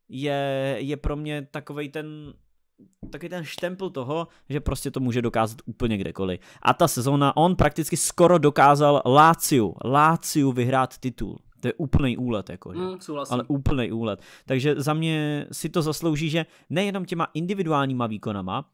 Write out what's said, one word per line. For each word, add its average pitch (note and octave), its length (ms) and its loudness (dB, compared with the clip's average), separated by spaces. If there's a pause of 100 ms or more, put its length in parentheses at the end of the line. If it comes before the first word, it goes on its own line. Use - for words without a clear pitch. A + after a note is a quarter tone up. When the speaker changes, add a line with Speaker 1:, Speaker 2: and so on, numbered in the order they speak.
Speaker 1:
je, C#3 720 -2
je C#3 180 -6
pro D3 180 -4
mě D3 360 -8
takovej D3 380 -10
ten, D3+ 440 -12 (760)
takový D#3+ 180 -12
ten F3 160 -8
štempel F3+ 440 -8
toho, D3 380 -6 (220)
že C#3+ 100 -4
prostě C#3 320 -6
to - 80 -6
může B2 220 -2
dokázat A2+ 440 -2
úplně A2+ 320 -2
kdekoliv. F#2+ 420 -4 (220)
A B2+ 120 2
ta E3+ 140 2
sezóna, C#3 500 2
on F3 180 4
prakticky D#3 420 0
skoro F3 400 6
dokázal C#3+ 680 6
Láciu, C#3 680 6 (100)
Láciu D3 680 2
vyhrát B2+ 460 0
titul. G#2+ 420 -8 (220)
To B2 80 -4
je - 40 0
úplnej C3+ 440 0
úlet, A#2 320 -4
jako, - 240 -14
že? E3+ 60 -8
Speaker 2:
Mm, F#3 220 -8
souhlasím. C#3+ 320 -8
Speaker 1:
Ale B2 140 0
úplnej C3 460 0
úlet. A2+ 280 -4 (240)
Takže C3+ 320 0
za D3 160 0
mě D3+ 580 -2
si - 180 -8
to E3+ 120 0
zaslouží, D#3 480 -2
že D#3+ 160 -2 (240)
nejenom F#3+ 360 -2
těma E3+ 280 -4
individuálníma D3+ 760 -2
výkonama, G#2 680 -6